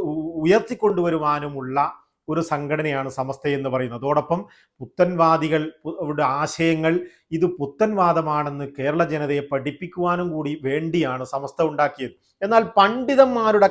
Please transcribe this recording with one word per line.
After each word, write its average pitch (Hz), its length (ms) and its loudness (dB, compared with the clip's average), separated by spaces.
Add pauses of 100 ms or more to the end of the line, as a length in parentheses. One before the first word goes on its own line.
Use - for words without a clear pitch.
ഉ-, 156 340 -6
ഉയർത്തിക്കൊണ്ടുവരുവാനുമുള്ള 156 1400 0 (500)
ഒരു 156 140 -2
സംഘടനയാണ് 147 680 -4
സമസ്ത 131 380 -6
എന്ന് 139 220 -2
പറയുന്നത്. 123 320 -4
അതോടൊപ്പം 147 380 0 (420)
പുത്തൻവാദികൾ, 160 800 2 (220)
പു-, 160 180 -8
അവരുടെ 147 240 -2 (140)
ആശയങ്ങൾ 160 540 0 (380)
ഇത് 160 140 2 (140)
പുത്തൻവാദമാണെന്ന് 160 1080 0 (100)
കേരള 151 260 0
ജനതയെ 147 480 -2
പഠിപ്പിക്കുവാനും 175 800 -4
കൂടി 151 240 -4 (100)
വേണ്ടിയാണ് 139 640 -2
സമസ്ത 139 380 -6
ഉണ്ടാക്കിയത്. 147 520 -2 (260)
എന്നാൽ 226 220 4 (140)
പണ്ഡിതന്മാരുടെ 226 920 4